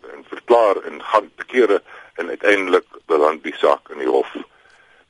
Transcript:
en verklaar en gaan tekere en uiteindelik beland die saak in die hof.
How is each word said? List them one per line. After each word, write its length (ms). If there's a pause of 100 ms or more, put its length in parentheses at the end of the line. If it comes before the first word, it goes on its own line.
(120)
en 120
verklaar 520
en 260
gaan 340
tekere 460 (320)
en 140
uiteindelik 560 (220)
beland 360
die 140
saak 320
in 100
die 100
hof. 280 (720)